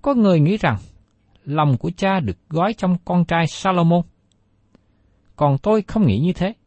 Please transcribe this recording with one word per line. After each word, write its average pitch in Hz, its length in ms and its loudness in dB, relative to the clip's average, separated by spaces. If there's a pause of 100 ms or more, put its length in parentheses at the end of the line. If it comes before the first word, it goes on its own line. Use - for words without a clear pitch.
Có 277 120 -2
người 202 260 4
nghĩ 175 180 2
rằng 131 200 -2 (680)
lòng 147 320 0
của 170 200 -6
cha 190 220 0
được 104 180 -6 (120)
gói 180 240 -2
trong 180 320 -2
con 175 200 0
trai 165 220 0
Solomon. 175 540 0 (1300)
Còn 143 220 0
tôi 214 240 0
không 202 260 0
nghĩ 101 120 2
như 170 140 -2
thế. 190 200 -4 (140)